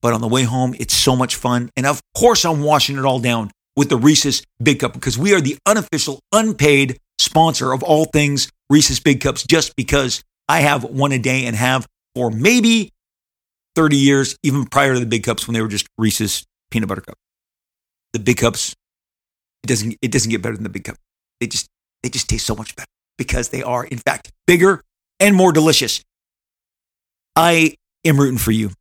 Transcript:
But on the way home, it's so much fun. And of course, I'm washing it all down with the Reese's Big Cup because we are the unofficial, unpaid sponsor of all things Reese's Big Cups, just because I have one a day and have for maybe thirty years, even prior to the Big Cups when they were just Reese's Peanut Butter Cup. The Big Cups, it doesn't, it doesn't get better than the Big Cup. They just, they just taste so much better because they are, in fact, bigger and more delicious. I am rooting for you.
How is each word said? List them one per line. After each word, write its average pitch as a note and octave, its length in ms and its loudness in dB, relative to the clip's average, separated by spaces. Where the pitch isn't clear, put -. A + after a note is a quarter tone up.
But A#2+ 120 0
on A2 80 -2
the A#2 80 -4
way B2+ 160 0
home, B2+ 340 -2
it's - 160 -6
so C3 220 2
much B2+ 180 -2
fun. B2 420 -4
And C3 100 -2
of C#3 140 0
course, A#3 280 2
I'm D#3+ 180 -2
washing D3 360 0
it C3 60 -4
all C3 140 0
down A#2 320 -2
with C#3 120 2
the D3 80 0
Reese's C#3 460 2
Big B2+ 180 2
Cup C3+ 120 -4
because B2 260 -6
we G3 160 2
are F#3 60 2
the C#3+ 160 -4
unofficial, E3 540 -2
unpaid D3 640 2
sponsor D#3 540 0
of C3 100 -4
all D#3 240 2
things D3 420 -2
Reese's C#3+ 300 4
Big C#3+ 200 2
Cups, C3+ 240 -4
just D#3+ 320 0
because C3 460 -2
I D#3+ 120 2
have C#3+ 240 2
one C3+ 280 -2
a C3 60 -2
day C3 280 -2
and A2+ 100 -6
have B2+ 300 0
for B2 160 -2
maybe G#3+ 600 2
thirty D3+ 220 2
years, C#3 460 2
even C#3 220 0
prior C3+ 300 2
to B2 60 -2
the B2 60 -4
Big A2 180 -4
Cups A#2 220 -4
when A#2 80 -6
they A2+ 60 0
were A2 80 -4
just G2+ 180 -6
Reese's G#2+ 460 -2
Peanut A2 180 -4
Butter F#2+ 120 -6
Cup. - 160 -20
The A2+ 80 -6
Big A#2+ 160 0
Cups, - 380 -2
it - 20 -10
doesn't, A2 340 -4
it B2+ 120 -6
doesn't A#2 180 -2
get A2+ 100 -4
better A2 140 -8
than G#2 100 -12
the G#2 60 -10
Big G2 140 -14
Cup. - 120 -14
They A#2+ 60 -6
just, - 200 -8
they B2 80 -6
just - 180 -8
taste - 180 -4
so A2+ 80 -4
much A2 220 -16
better - 100 -18
because B2 300 -4
they C3 140 -8
are, B2 220 -4
in B2+ 140 -10
fact, - 320 -6
bigger F3+ 360 4
and G3+ 160 4
more F#3 180 6
delicious. D3+ 500 2
I E3 400 2
am D3 160 4
rooting C3 180 2
for A2+ 140 -2
you. A2 180 -2